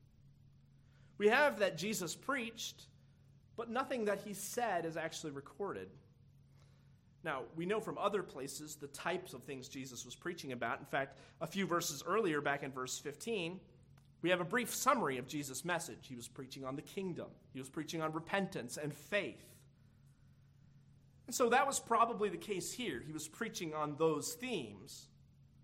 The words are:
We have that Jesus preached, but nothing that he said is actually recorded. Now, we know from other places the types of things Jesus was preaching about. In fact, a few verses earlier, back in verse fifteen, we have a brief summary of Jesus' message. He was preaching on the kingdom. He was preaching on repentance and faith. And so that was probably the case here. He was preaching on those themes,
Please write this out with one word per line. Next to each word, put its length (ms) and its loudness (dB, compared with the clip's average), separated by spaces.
We 100 8
have 320 8
that 180 4
Jesus 380 0
preached, 720 -4
but 120 -4
nothing 360 0
that 160 2
he 120 -8
said 520 0
is 100 -2
actually 360 -4
recorded. 580 -6
Now, 180 -2
we 100 -2
know 160 2
from 160 -4
other 260 2
places 520 -8
the 120 -10
types 460 -4
of 100 -10
things 240 -8
Jesus 380 -10
was 100 -14
preaching 380 -6
about. 260 0
In 60 -14
fact, 320 -2
a 60 -2
few 180 0
verses 400 2
earlier, 340 4
back 240 2
in 80 -4
verse 260 -4
fifteen, 600 -4
we 80 4
have 120 6
a 40 0
brief 280 2
summary 440 4
of 100 -4
Jesus' 380 -4
message. 420 -2
He 80 -10
was 120 -10
preaching 380 -10
on 100 -4
the 60 -4
kingdom. 460 -4
He 60 -8
was 100 -8
preaching 320 -4
on 120 0
repentance 640 -2
and 160 -4
faith. 500 -2
And 80 -4
so 140 6
that 180 8
was 120 0
probably 500 4
the 80 -4
case 340 -2
here. 340 -2
He 60 -8
was 160 -6
preaching 460 -4
on 240 0
those 360 4
themes, 720 -6